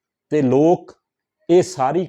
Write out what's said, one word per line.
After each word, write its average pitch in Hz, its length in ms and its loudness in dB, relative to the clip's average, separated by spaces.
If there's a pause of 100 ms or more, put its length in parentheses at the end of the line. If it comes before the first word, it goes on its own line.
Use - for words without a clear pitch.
(300)
ਤੇ 151 120 -2
ਲੋਕ 143 500 0 (580)
ਇਹ 175 120 4
ਸਾਰੀ 151 460 -4